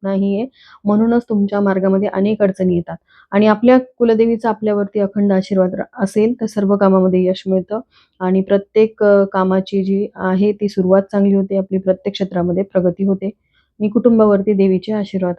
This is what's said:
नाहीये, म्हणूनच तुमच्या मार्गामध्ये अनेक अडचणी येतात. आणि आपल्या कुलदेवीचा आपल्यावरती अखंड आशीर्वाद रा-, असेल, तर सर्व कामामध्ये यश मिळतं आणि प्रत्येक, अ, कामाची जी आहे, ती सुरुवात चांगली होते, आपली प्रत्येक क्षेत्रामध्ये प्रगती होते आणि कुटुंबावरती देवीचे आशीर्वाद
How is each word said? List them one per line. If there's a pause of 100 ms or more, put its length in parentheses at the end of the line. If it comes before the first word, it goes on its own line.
नाहीये, (380)
म्हणूनच
तुमच्या
मार्गामध्ये
अनेक
अडचणी
येतात. (360)
आणि
आपल्या
कुलदेवीचा
आपल्यावरती
अखंड
आशीर्वाद
रा-,
असेल,
तर
सर्व
कामामध्ये
यश
मिळतं (400)
आणि
प्रत्येक,
अ,
कामाची
जी
आहे,
ती
सुरुवात (100)
चांगली
होते,
आपली
प्रत्येक
क्षेत्रामध्ये
प्रगती
होते
आणि
कुटुंबावरती
देवीचे
आशीर्वाद